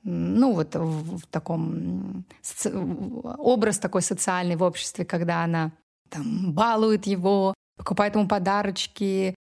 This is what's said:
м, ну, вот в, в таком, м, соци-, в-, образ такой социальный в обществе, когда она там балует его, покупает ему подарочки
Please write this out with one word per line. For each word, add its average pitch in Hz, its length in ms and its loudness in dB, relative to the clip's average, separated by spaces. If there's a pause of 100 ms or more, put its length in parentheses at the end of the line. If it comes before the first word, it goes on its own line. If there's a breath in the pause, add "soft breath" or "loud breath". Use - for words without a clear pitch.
м, 175 360 -2
ну, 262 120 6
вот 160 220 -2
в, 160 440 -4
в - 80 -12
таком, 160 480 -4
м, 185 500 -6 (180 loud breath)
соци-, - 300 -4
в-, 196 680 -6
образ 226 400 4
такой 180 240 0
социальный 180 540 0
в 170 60 2
обществе, 175 420 -2
когда 170 400 0
она 165 280 0 (380)
там 226 440 -2
балует 220 520 2
его, 196 460 2 (260)
покупает 208 360 0
ему 208 140 4
подарочки 196 1120 0